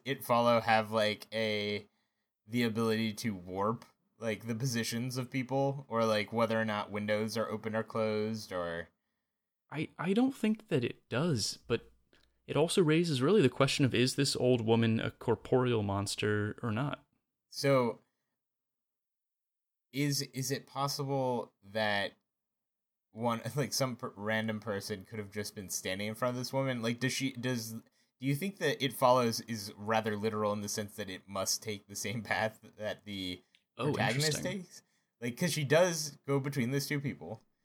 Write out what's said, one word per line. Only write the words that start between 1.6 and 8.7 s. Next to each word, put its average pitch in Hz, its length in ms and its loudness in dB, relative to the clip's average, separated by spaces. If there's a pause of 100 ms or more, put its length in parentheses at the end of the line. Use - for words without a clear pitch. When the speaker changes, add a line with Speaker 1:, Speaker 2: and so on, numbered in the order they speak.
Speaker 1:
the 117 160 0
ability 110 520 0
to 113 160 -4
warp, 95 520 -2 (380)
like, 110 260 -4
the 117 80 -2
positions 117 640 -2
of 123 120 -6
people, 135 600 -2
or, 113 160 2
like, 107 260 2
whether 113 280 2
or 110 60 0
not 104 260 -2
windows 104 440 0
are 113 160 0
open 107 240 -4
or 110 80 0
closed, 110 680 -2
or 87 340 -4 (800)